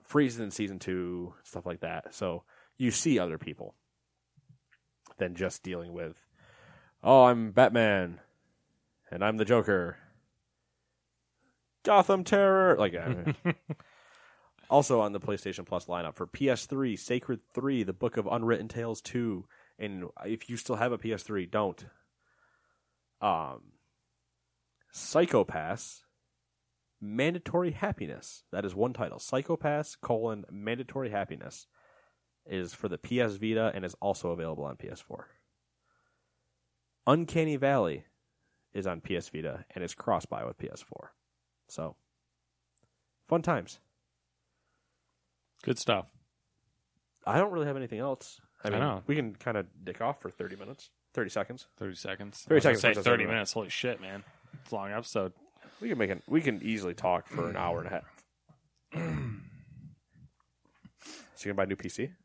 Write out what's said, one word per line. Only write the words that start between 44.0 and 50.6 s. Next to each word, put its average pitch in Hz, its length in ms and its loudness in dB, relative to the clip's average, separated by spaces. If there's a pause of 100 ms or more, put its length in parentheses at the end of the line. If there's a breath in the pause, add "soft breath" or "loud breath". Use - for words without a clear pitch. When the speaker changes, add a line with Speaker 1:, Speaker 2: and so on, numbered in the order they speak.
Speaker 2:
Good 123 160 -2
stuff. 101 280 -2 (1200)
Speaker 1:
I 107 120 2
don't 196 140 2
really 156 140 -2
have 139 100 -2
anything 120 240 -6
else. 131 400 -8 (220)
I 107 60 -2
Speaker 2:
I - 20 0
Speaker 1:
mean, 107 100 0
Speaker 2:
know. 120 260 -2
Speaker 1:
we 143 100 0
can 117 180 -4
kinda 107 320 -4 (160)
dick 92 180 -10
off 127 200 -4
for 92 100 -10
thirty 95 260 -10
minutes. 101 340 -18 (240)